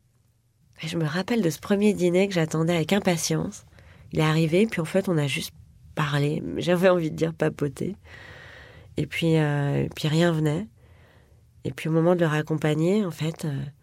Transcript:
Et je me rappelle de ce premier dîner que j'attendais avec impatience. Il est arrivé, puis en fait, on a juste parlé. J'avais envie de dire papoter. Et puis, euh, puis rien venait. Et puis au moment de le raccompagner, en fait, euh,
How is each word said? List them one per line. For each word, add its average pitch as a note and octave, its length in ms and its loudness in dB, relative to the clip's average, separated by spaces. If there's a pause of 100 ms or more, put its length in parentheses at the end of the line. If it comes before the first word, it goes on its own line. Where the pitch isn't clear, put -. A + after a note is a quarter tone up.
(840)
Et D#3+ 60 -8
je E3+ 80 -6
me D#3+ 80 0
rappelle F#3+ 360 -2
de E3+ 80 2
ce D3+ 100 -6
premier G#3 340 2
dîner F3+ 340 2
que G3 60 -6
j'attendais E3 420 0
avec D#3 160 0
impatience. F3 720 0 (480)
Il D#3+ 80 -2
est D#3+ 40 2
arrivé, D#3+ 440 4
puis F3+ 140 -4
en D#3+ 40 -2
fait, F#3+ 220 0
on F3 100 2
a D3 80 2
juste C#3+ 280 -4 (420)
parlé. D3 480 0 (140)
J'avais F3 320 2
envie E3+ 200 2
de D#3+ 60 -6
dire D#3+ 180 -2
papoter. D#3 600 -4 (1040)
Et D3+ 80 -2
puis, D#3+ 320 0
euh, C#3+ 580 0
puis D#3+ 140 -4
rien E3 240 4
venait. D#3 340 0 (960)
Et B2+ 80 -4
puis - 160 -10
au D#3+ 60 0
moment E3 200 4
de F3 60 2
le E3+ 80 4
raccompagner, D#3 800 0
en E3+ 60 -4
fait, D#3+ 340 -6
euh, C#3 160 -4 (220)